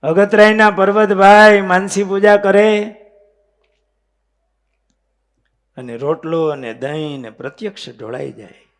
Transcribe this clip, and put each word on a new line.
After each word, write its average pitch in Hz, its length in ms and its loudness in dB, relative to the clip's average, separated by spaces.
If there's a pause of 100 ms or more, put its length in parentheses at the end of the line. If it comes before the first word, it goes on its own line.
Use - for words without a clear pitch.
અગતરાયના 208 680 2
પર્વતભાઈ 202 880 4
માનસી 190 420 -2
પૂજા 196 340 2
કરે 208 460 0 (3000)
અને 120 200 -16
રોટલો 160 500 -6
અને 135 260 -10
દહીં 143 480 -12
ને 117 80 -18
પ્રત્યક્ષ 165 600 -16
ઢોળાઈ 123 420 -14
જાય. - 360 -20 (120)